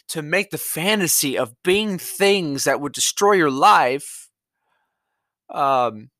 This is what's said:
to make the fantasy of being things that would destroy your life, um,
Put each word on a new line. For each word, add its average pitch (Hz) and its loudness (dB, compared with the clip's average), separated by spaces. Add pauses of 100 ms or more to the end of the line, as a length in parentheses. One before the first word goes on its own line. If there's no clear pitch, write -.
to 160 -8
make 165 -2
the 156 -10
fantasy 165 -2
of 113 -4
being 196 0
things 180 0
that 135 2
would 143 -8
destroy - 0
your 160 4
life, 143 2 (1200)
um, 123 -2 (100)